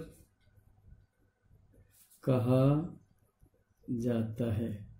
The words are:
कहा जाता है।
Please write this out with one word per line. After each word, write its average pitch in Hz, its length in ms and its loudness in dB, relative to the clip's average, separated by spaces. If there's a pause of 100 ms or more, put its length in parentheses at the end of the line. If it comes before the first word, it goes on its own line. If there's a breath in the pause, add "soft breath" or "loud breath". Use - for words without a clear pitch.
(2250)
कहा 127 400 4 (1200)
जाता 117 640 -2
है। 113 160 -4 (300)